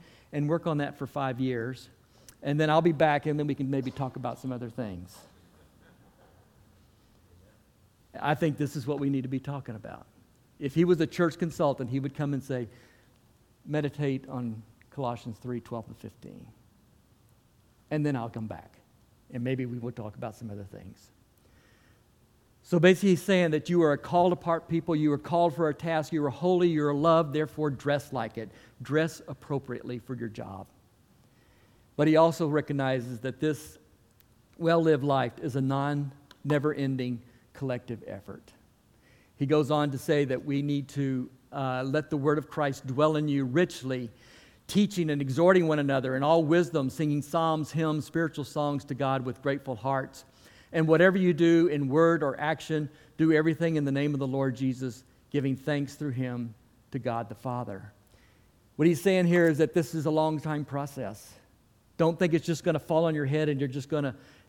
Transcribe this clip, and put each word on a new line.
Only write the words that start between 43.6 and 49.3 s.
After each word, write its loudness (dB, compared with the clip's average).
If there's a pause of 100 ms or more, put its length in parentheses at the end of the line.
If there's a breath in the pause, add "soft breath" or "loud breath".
teaching 2
and 0
exhorting 4
one 2
another 0
in -2
all 4
wisdom, 2
singing -2
psalms, 0
hymns, -2
spiritual -4
songs -4
to -8
God -2
with -8